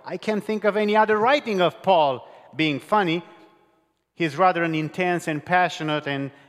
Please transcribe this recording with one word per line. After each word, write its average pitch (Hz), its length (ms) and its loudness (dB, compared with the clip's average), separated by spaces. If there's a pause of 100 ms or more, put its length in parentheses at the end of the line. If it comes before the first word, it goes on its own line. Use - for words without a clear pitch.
I 180 120 -10
can't 214 260 -4
think 214 200 -6
of 208 140 2
any 208 180 0
other 214 220 4
writing 226 440 0
of 165 200 0
Paul 151 460 2 (280)
being 147 240 0
funny. 175 440 0 (920)
He's 151 220 -2
rather 175 260 2
an 165 100 -2
intense 170 540 -2
and 151 160 -4
passionate 156 640 -2
and, 139 240 -6 (180)